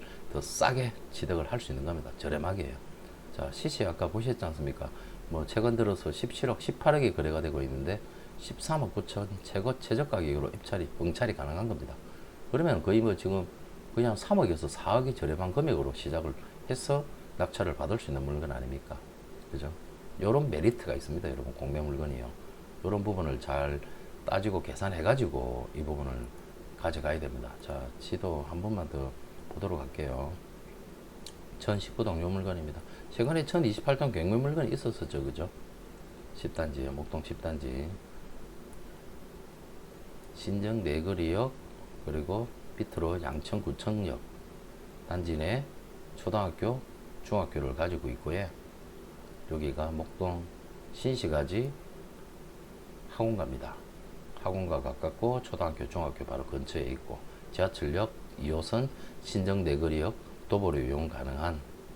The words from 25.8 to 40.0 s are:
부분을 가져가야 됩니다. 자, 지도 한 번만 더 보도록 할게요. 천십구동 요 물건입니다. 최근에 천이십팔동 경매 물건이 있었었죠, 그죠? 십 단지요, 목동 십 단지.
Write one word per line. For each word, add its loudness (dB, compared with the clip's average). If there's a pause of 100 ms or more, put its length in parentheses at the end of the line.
부분을 0 (640)
가져가야 0
됩니다. -4 (100)
자, -4 (140)
지도 0
한 -2
번만 0
더 0 (380)
보도록 -2
할게요. -2 (1300)
천십구동 2
요 2
물건입니다. -2 (300)
최근에 4
천이십팔동 4
경매 4
물건이 4
있었었죠, -2
그죠? -2 (880)
십 -4
단지요, 0
목동 -4
십 -6
단지. -2 (2500)